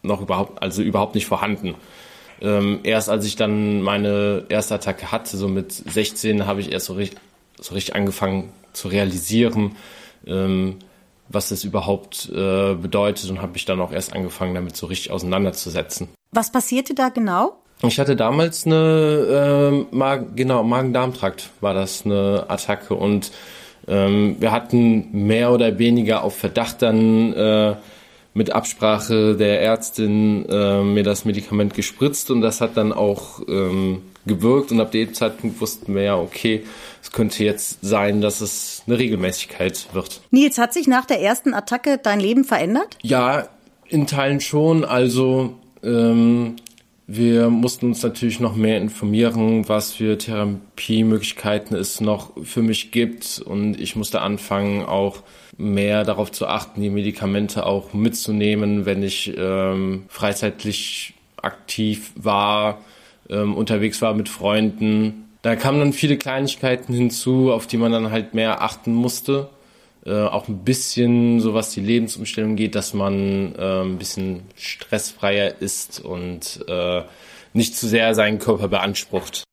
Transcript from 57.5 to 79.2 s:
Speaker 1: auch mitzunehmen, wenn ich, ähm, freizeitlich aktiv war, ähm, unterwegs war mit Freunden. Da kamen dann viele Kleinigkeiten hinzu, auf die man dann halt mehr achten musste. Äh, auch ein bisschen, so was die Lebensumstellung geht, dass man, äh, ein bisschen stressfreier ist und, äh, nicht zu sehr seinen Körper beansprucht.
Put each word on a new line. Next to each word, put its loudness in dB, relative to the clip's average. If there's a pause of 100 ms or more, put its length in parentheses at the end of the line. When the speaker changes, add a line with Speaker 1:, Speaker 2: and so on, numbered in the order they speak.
Speaker 1:
auch -2
mitzunehmen, 0
wenn 0
ich, -4
ähm, -2
freizeitlich -6 (280)
aktiv -4
war, 0 (500)
ähm, -2
unterwegs 0
war 0
mit -2
Freunden. 0 (120)
Da 0
kamen 0
dann 2
viele 2
Kleinigkeiten -2
hinzu, 2
auf -2
die -2
man 4
dann 0
halt -4
mehr 0
achten -2
musste. 0 (560)
Äh, 0
auch -2
ein -6
bisschen, 4
so 2
was -2
die -6
Lebensumstellung 0
geht, -2
dass -4
man, 0
äh, -2
ein -4
bisschen -6 (120)
stressfreier -4
ist -8
und, -10
äh, -2 (500)
nicht 0
zu -6
sehr 4
seinen 2
Körper 0
beansprucht. -2